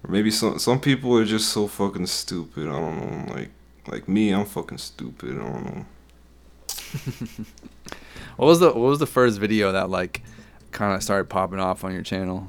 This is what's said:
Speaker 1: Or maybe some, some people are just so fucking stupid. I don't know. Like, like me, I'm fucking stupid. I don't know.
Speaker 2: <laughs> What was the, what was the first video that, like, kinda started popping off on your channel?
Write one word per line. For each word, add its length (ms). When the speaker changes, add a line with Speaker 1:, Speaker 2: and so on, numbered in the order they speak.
Speaker 1:
Or 60
maybe 220
some, 260
some 220
people 360
are 80
just 260
so 180
fucking 380
stupid. 600
I 40
don't 260
know. 60
Like, 160
like 220
me, 240
I'm 120
fucking 340
stupid. 600
I 60
don't 200
know. 220
Speaker 2:
<laughs> 0
What 100
was 140
the, 60
what 140
was 180
the 80
first 320
video 340
that, 160
like, 340
kinda 280
started 300
popping 300
off 240
on 100
your 80
channel? 460